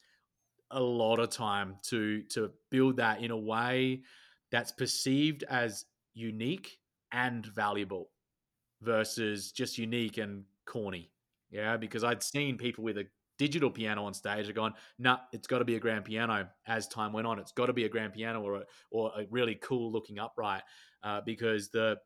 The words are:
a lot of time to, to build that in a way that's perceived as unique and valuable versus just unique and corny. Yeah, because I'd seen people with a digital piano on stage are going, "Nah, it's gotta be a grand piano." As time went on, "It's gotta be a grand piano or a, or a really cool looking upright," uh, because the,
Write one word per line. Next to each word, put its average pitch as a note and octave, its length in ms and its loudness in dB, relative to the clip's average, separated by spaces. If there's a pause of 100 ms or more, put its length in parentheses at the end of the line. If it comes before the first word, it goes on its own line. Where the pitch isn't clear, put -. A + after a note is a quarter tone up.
(680)
a C3 120 -2
lot A#2 380 4
of A#2 100 4
time G2+ 540 -2
to, G#2+ 460 0
to G#2+ 220 0 (180)
build C3 280 6
that A2 240 2
in A#2 100 -2
a A2+ 60 -2
way B2 680 0 (480)
that's A#2+ 200 0
perceived C#3+ 800 2
as A#2+ 360 0 (280)
unique A2+ 640 -6 (340)
and A#2+ 340 0
valuable G2+ 680 -2 (680)
versus A2 680 0
just B2 280 -4
unique A2+ 380 -2
and G2+ 260 -6 (220)
corny. F#2 440 -6 (400)
Yeah, G#2+ 280 0
because A2 260 -2
I'd A#2 180 2
seen C#3+ 360 -2
people A#2 260 -4
with G#2+ 140 -2
a G2+ 80 -4 (320)
digital C#3+ 320 4
piano G#2 360 -2
on G2+ 80 -6
stage G#2 360 -2
are G#2 40 -10
going, A2 200 0 (260)
"Nah, B2+ 180 6 (140)
it's A2+ 160 -12
gotta B2 180 2
be A#2+ 100 4
a A2 40 -2
grand G#2+ 260 0
piano." G#2+ 420 0 (200)
As A2+ 200 -2
time G#2+ 260 -4
went A2+ 140 0
on, A2 120 -2
"It's - 120 -14
gotta B2 220 2
be A#2+ 120 2
a G#2+ 40 0
grand A2 240 -2
piano A2+ 280 -4
or G2+ 140 -2
a, G2 80 -6 (280)
or A2 240 0
a G#2+ 140 -4
really A#2 260 2
cool A#2 360 -2
looking G#2+ 280 -4
upright," G#2 440 -2 (400)
uh, G#2 220 -2
because A2 440 0
the, A2 360 2